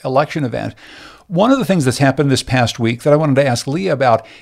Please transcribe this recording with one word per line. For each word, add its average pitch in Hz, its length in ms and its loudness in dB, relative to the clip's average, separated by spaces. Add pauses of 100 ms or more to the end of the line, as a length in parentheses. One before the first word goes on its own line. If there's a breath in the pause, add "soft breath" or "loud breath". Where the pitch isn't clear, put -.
election 143 400 0
event. 110 300 -6 (540 loud breath)
One 202 220 2
of 269 80 2
the 226 60 -2
things 156 220 0
that's 123 100 0
happened 139 340 2
this 127 120 0
past 123 360 -2
week 117 260 -2
that 147 80 4
I 147 40 4
wanted 151 200 2
to 139 100 2
ask 120 200 -2
Leah 170 280 -2
about 123 320 2 (160 loud breath)